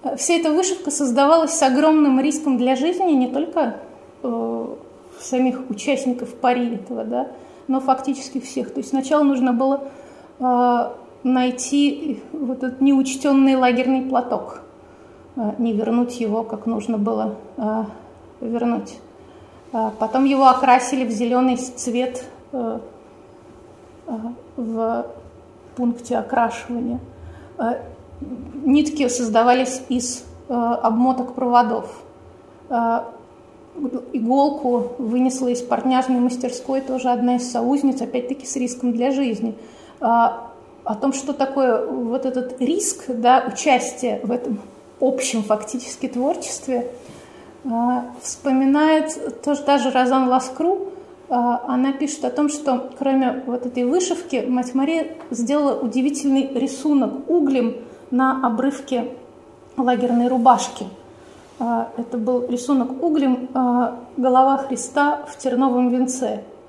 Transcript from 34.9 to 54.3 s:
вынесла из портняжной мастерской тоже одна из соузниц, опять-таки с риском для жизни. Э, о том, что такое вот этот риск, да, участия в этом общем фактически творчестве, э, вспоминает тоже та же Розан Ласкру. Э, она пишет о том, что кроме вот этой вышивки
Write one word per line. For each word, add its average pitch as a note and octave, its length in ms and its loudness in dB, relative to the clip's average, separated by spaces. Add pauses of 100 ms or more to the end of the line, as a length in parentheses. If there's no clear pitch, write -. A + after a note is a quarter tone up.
вынесла B3+ 500 0
из B3 140 -2
портняжной B3+ 580 0
мастерской B3 600 -2
тоже B3+ 300 -2
одна B3 260 2
из A#3+ 140 -4
соузниц, C4 520 0
опять-таки B3 440 -6
с - 100 -8
риском B3 360 -2
для A#3+ 180 2
жизни. A3+ 440 -2 (460)
Э, A#3 280 4 (560)
о A3 160 -2
том, C#4 120 2
что C#4+ 200 -4
такое C4+ 540 2
вот B3+ 400 -4
этот B3+ 340 -4
риск, E4 480 -2
да, B3 380 4
участия B3 760 0
в A3+ 100 -2
этом A#3+ 260 -4 (420)
общем B3 420 0
фактически G#3+ 640 -4
творчестве, B3 840 -4 (760)
э, C#4 40 -6 (540)
вспоминает D4 1200 2
тоже C#4+ 200 0
та C#4 160 4
же B3 120 0
Розан B3+ 380 4
Ласкру. D#4 600 0 (400)
Э, A#3+ 380 0
она B3+ 260 0
пишет C#4 320 -4
о B3 60 -2
том, D4 180 0
что B3+ 500 -2
кроме C4+ 480 0
вот B3 200 -4
этой B3 180 -2
вышивки E4 640 0